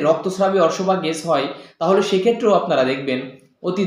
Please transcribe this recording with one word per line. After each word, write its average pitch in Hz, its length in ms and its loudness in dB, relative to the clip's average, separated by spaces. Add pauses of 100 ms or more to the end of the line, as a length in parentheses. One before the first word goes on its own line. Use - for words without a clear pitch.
রক্তস্রাবী 190 580 0
অর্শ - 120 0 (120)
বা 185 140 2
গ্যাস 156 160 -4 (100)
হয়, 139 160 2 (340)
তাহলে 190 300 2
সেক্ষেত্রেও 214 500 2
আপনারা 151 320 0
দেখবেন 135 280 -4 (480)
অতি 185 200 0